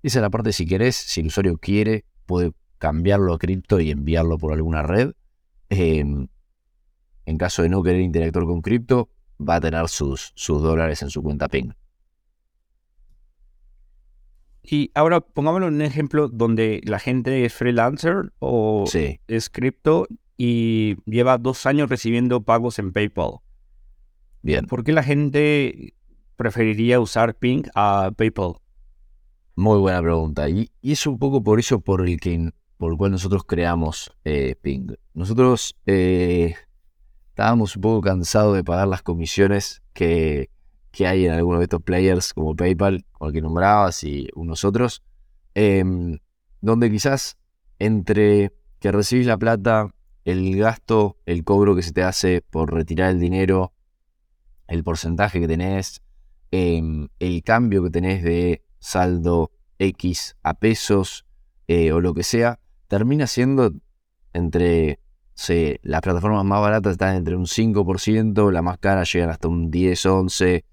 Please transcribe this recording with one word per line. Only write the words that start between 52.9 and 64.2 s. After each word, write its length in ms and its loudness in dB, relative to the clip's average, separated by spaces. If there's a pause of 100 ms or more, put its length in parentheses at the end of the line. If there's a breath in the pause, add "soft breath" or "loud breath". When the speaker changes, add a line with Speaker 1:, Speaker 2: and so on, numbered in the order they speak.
Speaker 1:
el 80 2
dinero, 540 0 (920)
el 160 -4
porcentaje 560 -2
que 80 0
tenés, 540 -4 (500)
em, 560 0 (120)
el 240 -2
cambio 400 2
que 60 0
tenés 340 -2
de 400 0 (160)
saldo 720 0 (260)
X 640 -4
a 100 -2
pesos, 720 0 (420)
eh, 240 2
o 80 2
lo 140 0
que 100 -4
sea, 360 0 (280)
termina 400 0
siendo 460 2 (580)